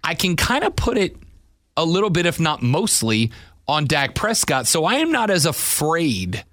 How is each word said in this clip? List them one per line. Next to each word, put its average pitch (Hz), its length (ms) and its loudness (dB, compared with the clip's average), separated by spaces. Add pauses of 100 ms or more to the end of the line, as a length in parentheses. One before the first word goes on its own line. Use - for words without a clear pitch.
I 165 100 -2
can 180 220 -2
kinda 277 340 0
put - 300 -2
it 185 180 -2 (580)
a 156 80 0
little 185 280 2
bit, 170 160 2
if - 120 -2
not 156 220 0
mostly, 117 680 2 (360)
on 151 180 0
Dak 139 280 0
Prescott, 156 540 0
so 160 180 0
I 214 100 2
am 320 160 2
not 226 200 2
as 170 160 2
afraid 143 1040 -2